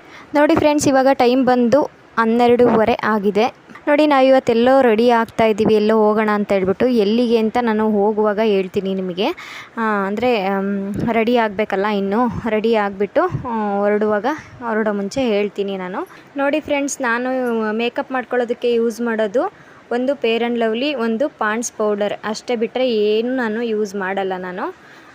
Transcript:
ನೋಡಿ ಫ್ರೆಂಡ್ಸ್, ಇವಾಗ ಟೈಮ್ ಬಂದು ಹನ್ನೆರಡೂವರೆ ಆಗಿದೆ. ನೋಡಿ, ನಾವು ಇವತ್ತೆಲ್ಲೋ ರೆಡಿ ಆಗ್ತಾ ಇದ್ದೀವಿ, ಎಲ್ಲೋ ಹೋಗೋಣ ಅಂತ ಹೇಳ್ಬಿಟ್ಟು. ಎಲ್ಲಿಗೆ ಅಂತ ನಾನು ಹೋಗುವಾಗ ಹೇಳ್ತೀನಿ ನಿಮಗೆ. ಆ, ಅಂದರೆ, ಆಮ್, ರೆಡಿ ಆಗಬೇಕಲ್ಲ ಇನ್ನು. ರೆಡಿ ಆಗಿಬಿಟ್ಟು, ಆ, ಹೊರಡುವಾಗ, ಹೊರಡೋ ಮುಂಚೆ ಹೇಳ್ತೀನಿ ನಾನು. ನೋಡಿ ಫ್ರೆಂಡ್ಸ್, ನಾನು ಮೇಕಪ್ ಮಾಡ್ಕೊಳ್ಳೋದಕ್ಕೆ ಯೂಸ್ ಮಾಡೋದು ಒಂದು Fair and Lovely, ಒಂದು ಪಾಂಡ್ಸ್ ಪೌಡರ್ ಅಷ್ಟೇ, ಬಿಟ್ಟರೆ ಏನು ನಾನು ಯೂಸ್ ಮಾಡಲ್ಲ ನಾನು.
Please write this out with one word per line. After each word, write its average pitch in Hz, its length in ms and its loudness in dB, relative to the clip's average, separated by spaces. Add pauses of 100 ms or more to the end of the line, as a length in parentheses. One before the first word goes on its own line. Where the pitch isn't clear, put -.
(360)
ನೋಡಿ 294 200 4
ಫ್ರೆಂಡ್ಸ್, 294 320 2
ಇವಾಗ 262 260 4
ಟೈಮ್ 254 320 2
ಬಂದು 247 360 4 (360)
ಹನ್ನೆರಡೂವರೆ 233 840 4
ಆಗಿದೆ. 208 680 -2 (180)
ನೋಡಿ, 294 200 4
ನಾವು 269 200 4
ಇವತ್ತೆಲ್ಲೋ 262 540 4
ರೆಡಿ 240 280 4
ಆಗ್ತಾ 226 360 2
ಇದ್ದೀವಿ, 214 300 2
ಎಲ್ಲೋ 214 220 2
ಹೋಗೋಣ 214 320 2
ಅಂತ 208 220 -2
ಹೇಳ್ಬಿಟ್ಟು. 190 360 0
ಎಲ್ಲಿಗೆ 233 500 2
ಅಂತ 220 240 0
ನಾನು 220 300 0
ಹೋಗುವಾಗ 208 520 0
ಹೇಳ್ತೀನಿ 190 500 0
ನಿಮಗೆ. 185 340 -4 (500)
ಆ, 233 40 -6 (260)
ಅಂದರೆ, 214 400 0
ಆಮ್, 196 460 -2 (180)
ರೆಡಿ 226 260 2
ಆಗಬೇಕಲ್ಲ 208 500 -2
ಇನ್ನು. 208 640 -2
ರೆಡಿ 214 260 0
ಆಗಿಬಿಟ್ಟು, 202 480 -2
ಆ, 220 540 -4
ಹೊರಡುವಾಗ, 208 480 0 (340)
ಹೊರಡೋ 220 340 -2
ಮುಂಚೆ 202 280 -6
ಹೇಳ್ತೀನಿ 202 560 -2
ನಾನು. 190 300 -10 (300)
ನೋಡಿ 277 220 0
ಫ್ರೆಂಡ್ಸ್, 285 420 -4
ನಾನು 247 280 -2 (420)
ಮೇಕಪ್ 240 400 -4
ಮಾಡ್ಕೊಳ್ಳೋದಕ್ಕೆ 240 640 -2
ಯೂಸ್ 226 280 -2
ಮಾಡೋದು 220 420 -2 (480)
ಒಂದು 254 220 -2
Fair 233 340 -2
and 240 160 -4
Lovely, 233 300 -2
ಒಂದು 233 360 -2
ಪಾಂಡ್ಸ್ 226 420 -4
ಪೌಡರ್ 208 420 -2 (100)
ಅಷ್ಟೇ, 214 320 -6
ಬಿಟ್ಟರೆ 247 340 -2
ಏನು 220 460 0
ನಾನು 226 260 -4
ಯೂಸ್ 214 340 -4
ಮಾಡಲ್ಲ 190 420 -4
ನಾನು. 185 520 -10 (240)